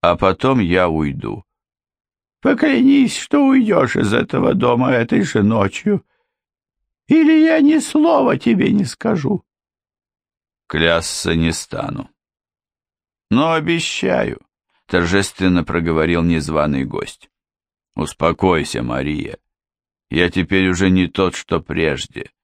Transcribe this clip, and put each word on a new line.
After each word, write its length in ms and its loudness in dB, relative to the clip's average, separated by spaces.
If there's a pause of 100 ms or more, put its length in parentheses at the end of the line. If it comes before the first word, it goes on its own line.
а 140 2
потом 440 0
я 300 0
уйду». 560 -6 (960)
«Поклянись, 760 2
что 280 0
уйдёшь 520 2
из 160 0
этого 420 0
дома 360 0
этой 300 0
же 220 0
ночью, 600 -2 (1040)
или 380 6
я 160 2
ни 160 4
слова 600 2
тебе 340 0
не 120 2
скажу». 600 -2 (1200)
«Клясться 680 -2
не 160 0
стану. 580 -10 (1200)
Но 240 0
обещаю», 840 -4 (480)
торжественно 760 0
проговорил 600 0
незваный 600 -2
гость. 460 -10 (680)
«Успокойся, 840 -2
Мария. 560 -6 (720)
Я 200 0
теперь 380 0
уже 220 0
не 180 2
тот, 280 -2
что 260 -4
прежде. 680 -6 (120)